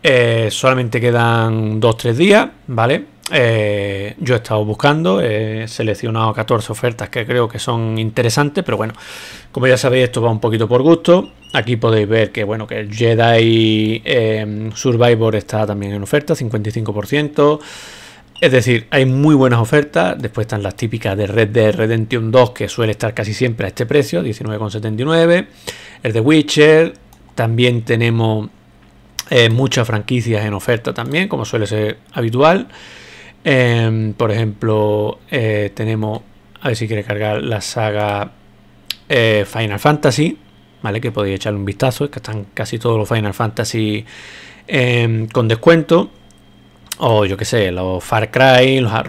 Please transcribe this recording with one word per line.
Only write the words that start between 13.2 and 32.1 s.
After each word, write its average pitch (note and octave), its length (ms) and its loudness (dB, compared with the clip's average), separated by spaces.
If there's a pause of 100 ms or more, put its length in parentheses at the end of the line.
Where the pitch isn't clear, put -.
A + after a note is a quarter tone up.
eh, A2 680 -2
Survivor A#2 640 2
está G#2+ 320 -2
también G2+ 260 -6
en G2+ 80 -6
oferta, D3 320 -2
cincuenta G#2+ 360 -4
y - 20 -6
cinco G#2+ 240 -6
por G#2 100 -4
ciento. D3 540 0 (800)
Es - 120 4
decir, B2 380 2
hay C3+ 160 2
muy C#3+ 300 4
buenas B2+ 240 4
ofertas. D3 600 0
Después A#2+ 260 -6
están G2+ 180 -6
las G2 120 -6
típicas A2 400 -4
de G2+ 120 -2
Red G#2+ 220 0
Dead G#2+ 260 4
Redemption A2+ 560 -2
dos, A#2+ 180 6
que G#2+ 200 -8
suele A2 240 -2
estar A2 200 -4
casi G#2+ 220 -4
siempre A2+ 320 -2
a - 0 -
este A#2 180 -4
precio, D3 380 0
diecinueve G#2+ 340 -6
con G#2+ 140 -6
setenta A2 280 -6
y C3 60 -2
nueve. E3 420 2 (540)
El A#2+ 100 -2
de A2 100 0
Witcher. D3+ 720 4 (420)
También A#2+ 480 0
tenemos, A2+ 680 0 (800)
eh, A#2 200 6
muchas B2 380 0
franquicias A2 580 -2
en G#2+ 80 -4
oferta A2+ 400 -2
también, D3 360 -4
como B2+ 160 -6
suele A2 200 -4
ser G#2+ 340 -4 (120)